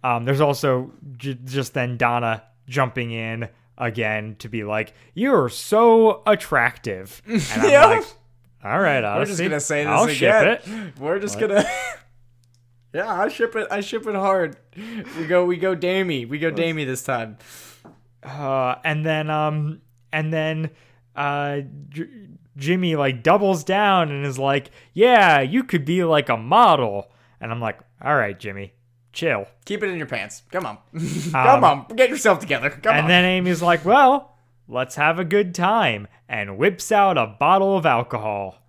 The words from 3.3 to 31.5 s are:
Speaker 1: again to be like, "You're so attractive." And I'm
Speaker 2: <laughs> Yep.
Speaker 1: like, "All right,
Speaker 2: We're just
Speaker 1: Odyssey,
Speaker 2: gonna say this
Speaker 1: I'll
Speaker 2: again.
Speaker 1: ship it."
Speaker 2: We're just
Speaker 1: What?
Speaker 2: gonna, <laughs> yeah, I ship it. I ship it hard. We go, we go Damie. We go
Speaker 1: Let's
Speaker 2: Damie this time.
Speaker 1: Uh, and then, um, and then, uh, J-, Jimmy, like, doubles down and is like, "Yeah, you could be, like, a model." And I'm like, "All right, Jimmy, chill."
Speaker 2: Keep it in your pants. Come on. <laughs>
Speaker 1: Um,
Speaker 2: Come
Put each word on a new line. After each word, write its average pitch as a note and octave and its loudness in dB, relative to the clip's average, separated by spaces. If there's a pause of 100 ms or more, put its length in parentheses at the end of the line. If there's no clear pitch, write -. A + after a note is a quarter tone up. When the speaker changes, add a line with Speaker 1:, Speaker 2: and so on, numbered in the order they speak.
Speaker 1:
again G#2+ -4
to - -16
be A2 -6
like, G#2+ -4 (220)
"You're G3+ 0
so A3+ 4
attractive." A#2 -2
And G#3+ -2 (140)
I'm - 0
Speaker 2:
<laughs> G#4 6
Yep. C#4+ 8 (100)
Speaker 1:
like, - -4 (580)
"All A2+ -2
right, C#3+ 0
Speaker 2:
We're G#2 -2
just G3+ -6
Speaker 1:
Odyssey, F3 -2
Speaker 2:
gonna D3+ -2
say D3 -4
this D3 -2
Speaker 1:
I'll E3+ 4
Speaker 2:
again. F#3+ 0
Speaker 1:
ship G3+ 2
it." G3 -12
Speaker 2:
We're D#3+ -4
just G3+ -6
Speaker 1:
What? A3 -2
Speaker 2:
gonna, G3+ 2 (600)
<laughs> - -20
yeah, F#3 -4
I A3+ 0
ship A#3 -4
it. G#3+ -4
I G3+ -2
ship G#3+ -8
it G#3+ -6
hard. F#3+ 0 (640)
We D#3+ -6
go, F3+ 4
we F3+ 0
go F#3 -2
Damie. F3 -2
We C#3 -8
go E3 -2
Speaker 1:
Let's D#3+ -4
Speaker 2:
Damie D#3+ -2
this B2+ -6
time. A#2 -6 (840)
Speaker 1:
Uh, C3+ -2
and D#3 -2
then, D#3 -2
um, D3+ -4 (320)
and D#3 -4
then, D#3 -4 (460)
uh, C#3+ -4 (300)
J-, D#3 -10 (480)
Jimmy, E3+ 0
like, C3+ -2
doubles F#3 2
down F#3+ 2
and C#3+ -6
is C3 -8
like, C#3 -2 (220)
"Yeah, G3 6
you F3+ -2
could D#3 -2
be, F3 0
like, D3+ 2
a A#2 0
model." B2+ 2 (300)
And A2+ -10
I'm A#2 -6
like, A2 -6 (240)
"All D3 0
right, G2+ -2
Jimmy, G2 -14 (400)
chill." B2 -4 (200)
Speaker 2:
Keep G3+ -6
it G#3 -4
in F3+ -8
your D3+ -8
pants. - -10
Come F3+ -6
on. G#2+ -10
<laughs> - -20
Speaker 1:
Um, D#3+ -6
Speaker 2:
Come G3 6